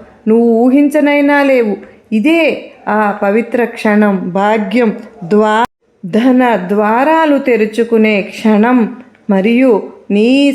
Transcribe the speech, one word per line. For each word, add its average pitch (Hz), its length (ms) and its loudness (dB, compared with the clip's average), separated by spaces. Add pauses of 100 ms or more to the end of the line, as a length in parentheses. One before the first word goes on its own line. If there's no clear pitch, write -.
(280)
నువ్వు 233 160 2
ఊహించనైనా 285 960 2
లేవు. 240 340 0 (360)
ఇదే 320 580 0 (180)
ఆ 208 340 -2
పవిత్ర 226 420 -2
క్షణం, 208 720 -2
భాగ్యం 208 640 -2 (280)
ద్వా-, 214 420 0 (400)
ధన 240 500 2 (120)
ద్వారాలు 269 680 0
తెరుచుకునే 220 840 0
క్షణం, 220 760 0 (340)
మరియు 226 520 2 (280)
నీ 254 440 2